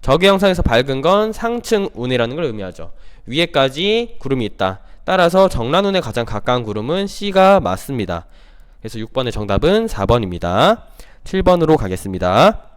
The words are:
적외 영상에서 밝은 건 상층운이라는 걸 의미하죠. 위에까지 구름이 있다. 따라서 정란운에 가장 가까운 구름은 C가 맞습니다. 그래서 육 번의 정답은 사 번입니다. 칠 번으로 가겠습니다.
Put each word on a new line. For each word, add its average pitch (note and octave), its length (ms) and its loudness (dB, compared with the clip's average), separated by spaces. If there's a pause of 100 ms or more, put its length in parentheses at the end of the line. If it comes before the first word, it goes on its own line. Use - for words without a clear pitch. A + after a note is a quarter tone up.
적외 E3 260 4
영상에서 F#3+ 340 4
밝은 C3+ 400 0
건 G3+ 320 2
상층운이라는 G3 1000 -2
걸 E3 100 -4
의미하죠. F#2+ 460 -8 (340)
위에까지 E3+ 960 0
구름이 C3 260 -2
있다. F#2+ 360 -4 (220)
따라서 F#3 460 4
정란운에 F3+ 500 0
가장 A#2 260 -4
가까운 A#2+ 380 -2
구름은 A#2+ 440 -4
C가 G3 520 4
맞습니다. F#2 680 -4 (520)
그래서 A2 200 -12
육 G#2+ 140 -10
번의 B2 180 -2
정답은 B2+ 560 0
사 G2 180 -4
번입니다. G#2 800 0 (380)
칠 F#3+ 180 -4
번으로 E3+ 340 4
가겠습니다. G2 840 2 (160)